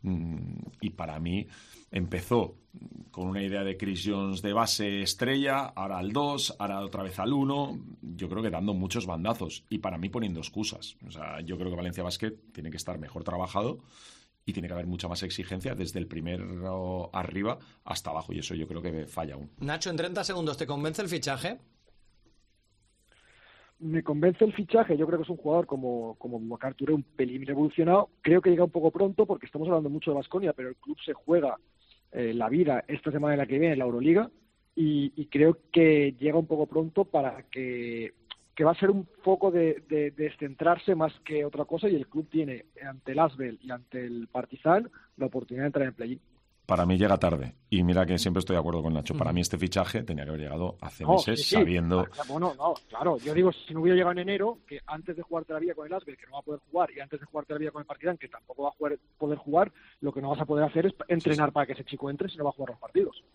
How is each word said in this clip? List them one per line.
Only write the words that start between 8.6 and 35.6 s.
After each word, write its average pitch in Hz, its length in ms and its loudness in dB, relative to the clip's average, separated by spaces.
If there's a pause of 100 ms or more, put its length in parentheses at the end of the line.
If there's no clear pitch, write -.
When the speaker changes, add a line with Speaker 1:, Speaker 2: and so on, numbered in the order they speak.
Speaker 1:
muchos 95 320 -4
bandazos 90 640 -4
y 107 80 -6
para 87 220 -6
mí 95 100 -4
poniendo 101 300 -4
excusas. - 680 -8
O 87 60 -18
sea, 78 300 -10
yo 87 180 -8
creo 90 100 -4
que 87 60 -4
Valencia 87 260 -6
Basket 90 320 -4 (180)
tiene 80 200 -10
que 78 60 -12
estar 87 200 -8
mejor 76 260 -12
trabajado 92 540 -4 (640)
y 95 100 -6
tiene 87 140 -6
que 87 60 -8
haber 87 140 -6
mucha 90 200 -6
más 87 140 -6
exigencia 90 540 -6
desde 90 240 -6
el 85 80 -4
primero 90 1040 -6
arriba 98 460 -4 (260)
hasta - 240 -6
abajo, 80 240 -6
y 82 60 -4
eso 87 160 -6
yo 78 120 -4
creo 82 140 -8
que 80 240 -6
falla 76 300 -8
aún. 73 240 -14
Speaker 2:
Nacho, 156 320 -6
en 160 60 -4
treinta 180 260 -4
segundos, 165 340 -4
¿te 160 80 -6
convence 147 380 -4
el 180 60 -6
fichaje? 165 500 -4 (2250)
Speaker 3:
Me 160 240 -2
convence 165 420 4
el 214 100 6
fichaje, 214 440 4
yo 156 80 4
creo 165 140 0
que 160 60 -4
es 170 40 -12
un 170 80 -4
jugador 170 300 2
como, 123 480 -4
como 120 240 -8
Boubacar 117 340 -6
Touré, 139 180 0
un 147 120 4
pelín 131 440 -4
evolucionado, 160 640 4 (120)
creo 170 200 8
que 190 80 6
llega 175 140 8
un 170 80 4
poco 160 180 4
pronto 196 380 4
porque - 180 -2
estamos 156 220 -4
hablando 156 240 2
mucho 156 180 -2
de 143 80 2
Baskonia, 175 360 -2
pero 127 160 -6
el 127 80 -12
club - 280 -10
se - 80 -4
juega, 151 440 2 (540)
eh, 117 220 -2
la 113 160 0
vida 143 380 4
esta 151 240 -4
semana 147 240 2
en 143 60 2
la 135 40 2
que 135 140 0
viene, 160 160 4
la 131 100 0
Euroliga, 151 460 4 (440)
y, 285 460 2
y 143 60 -6
creo 160 320 6 (120)